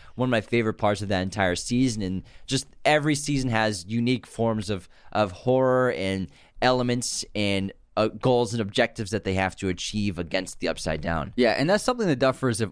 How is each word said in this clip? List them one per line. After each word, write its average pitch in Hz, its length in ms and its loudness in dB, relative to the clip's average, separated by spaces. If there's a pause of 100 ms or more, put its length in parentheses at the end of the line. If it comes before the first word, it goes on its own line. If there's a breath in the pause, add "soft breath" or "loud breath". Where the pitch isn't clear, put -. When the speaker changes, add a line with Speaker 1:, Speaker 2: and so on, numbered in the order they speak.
(160 loud breath)
Speaker 1:
one 127 140 0
of - 20 0
my 113 100 2
favorite 110 380 0
parts 104 240 0
of 98 60 -4
that 98 120 0
entire 92 340 0
season. 120 460 0
And 92 220 -2 (240 soft breath)
just 131 180 -2 (180)
every 151 300 4
season 143 380 -2
has 110 340 0
unique 117 400 0
forms 107 460 -2
of, 95 180 -6 (220 soft breath)
of 104 200 2
horror 127 600 2
and 95 360 -2 (320 soft breath)
elements 123 640 2 (120)
and 98 360 0 (280)
uh, 110 80 4
goals 120 460 2
and 117 80 0
objectives 107 500 -2
that 104 140 -2
they 95 100 0
have 95 220 0
to 95 120 -2
achieve 101 480 -4
against 90 420 -6
the 87 100 -2
Upside 78 320 -2
Down. 80 340 -2
Speaker 2:
Yeah, 120 160 4
and 143 180 2
that's 202 140 2
something 240 240 0
the 147 80 2
Duffers 127 440 0
have 107 120 -2